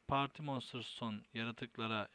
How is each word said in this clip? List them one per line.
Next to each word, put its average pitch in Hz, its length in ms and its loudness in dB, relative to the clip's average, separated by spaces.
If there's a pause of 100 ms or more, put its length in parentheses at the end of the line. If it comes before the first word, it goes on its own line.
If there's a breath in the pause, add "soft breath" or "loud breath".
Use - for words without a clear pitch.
Party 139 340 4
Monster 131 400 -2
Stone 107 380 -4 (140)
yaratıklara 113 800 0